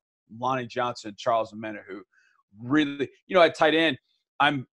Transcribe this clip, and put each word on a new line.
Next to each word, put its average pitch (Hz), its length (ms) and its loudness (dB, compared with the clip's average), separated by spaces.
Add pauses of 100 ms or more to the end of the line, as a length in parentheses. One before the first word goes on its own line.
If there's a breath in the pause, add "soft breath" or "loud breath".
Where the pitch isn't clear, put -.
(380)
Lonnie 127 280 -2
Johnson, 120 500 -6
Charles 113 360 0
Omenihu, 104 480 -12 (600)
really, 143 480 -2 (180 soft breath)
you 185 80 -4
know, 180 80 8
at 160 140 6
tight 156 180 4
end, 160 220 2 (440)
I'm, 143 260 2 (100)